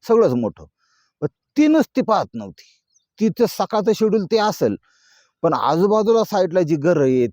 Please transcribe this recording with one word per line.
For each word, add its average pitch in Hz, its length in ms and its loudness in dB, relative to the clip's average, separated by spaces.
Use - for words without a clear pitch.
सगळंच 220 240 4
मोठं. 117 320 -4
पण 151 60 -4
ती - 420 -2
नुसती 302 340 0
पाहत 190 320 0
नव्हती. 104 300 -14
तिचं 220 280 0
सकाळचं 214 440 -2
शेड्यूल 214 320 0
ते 220 140 -2
असेल, 160 380 -2
पण 160 100 0
आजूबाजूला 202 720 0
साईडला 185 380 -2
जी 160 140 0
घरं 147 260 0
आहेत, 127 300 2